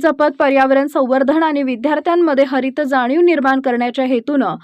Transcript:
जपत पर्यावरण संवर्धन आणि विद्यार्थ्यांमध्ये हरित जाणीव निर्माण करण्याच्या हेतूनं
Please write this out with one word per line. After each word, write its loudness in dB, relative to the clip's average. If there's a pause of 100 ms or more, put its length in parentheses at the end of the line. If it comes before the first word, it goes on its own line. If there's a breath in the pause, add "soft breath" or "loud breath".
जपत 0
पर्यावरण 2
संवर्धन 0
आणि 0
विद्यार्थ्यांमध्ये 0
हरित -4
जाणीव 0
निर्माण 2
करण्याच्या -2
हेतूनं -2